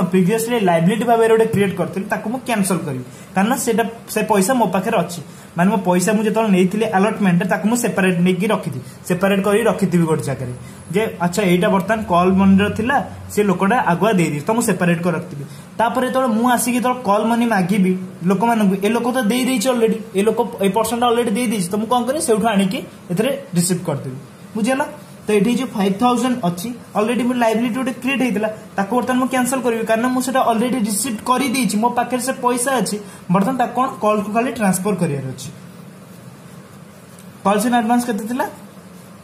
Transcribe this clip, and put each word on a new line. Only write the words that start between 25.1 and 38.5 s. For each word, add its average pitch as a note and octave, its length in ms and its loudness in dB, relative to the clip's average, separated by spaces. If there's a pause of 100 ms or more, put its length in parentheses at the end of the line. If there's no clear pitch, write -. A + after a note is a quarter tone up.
ତ - 180 -4
ଏଠି G#3 180 4
ଯୋଉ C4 140 -2
ଫାଇଭ୍ G3 320 -2
ଥାଉଜେଣ୍ଡ B3 400 2
ଅଛି, F3 280 -4 (280)
ଅଲରେଡି A#3+ 320 0
ମୋ B3+ 80 0
ଲାଏବିଲିଟି A3+ 400 0
ଗୋଟେ B3+ 240 -2
କ୍ରିଏଟ୍ B3+ 240 -2
ହେଇଥିଲା, G#3+ 240 0 (260)
ତାକୁ G3 220 -2
ବର୍ତ୍ତମାନ B3 240 0
ମୁଁ B3+ 80 0
କ୍ୟାନସଲ B3+ 320 0
କରିବି, A3+ 240 -2
କାରଣ A3 240 0
ମୁଁ B3+ 160 0
ସେଟା B3+ 160 0
ଅଲରେଡି A#3+ 380 0 (100)
ରିସିଭ୍ G#3+ 320 -4
କରିଦେଇଛି, B3+ 560 0
ମୋ A3+ 160 2
ପାଖରେ A#3+ 320 -2
ସେ C4 160 -2
ପଇସା B3 300 0 (100)
ଅଛି। G3+ 160 -2 (320)
ବର୍ତ୍ତମାନ G3+ 300 2
ତାକୁ A#3+ 180 -2
କ'ଣ B3+ 120 0 (120)
କଲ୍କୁ G#3+ 320 0
ଖାଲି A#3 200 0
ଟ୍ରାନ୍ସଫର G3 440 0
କରିବାର C#3+ 320 -2
ଅଛି। B2+ 200 -12 (2000)
କଲ୍ସ G3+ 220 2
ଇନ୍ A#3+ 100 2
ଆଡଭାନ୍ସ A#3+ 300 2
କେତେ A3 180 -4
ଥିଲା? B3+ 220 -4 (760)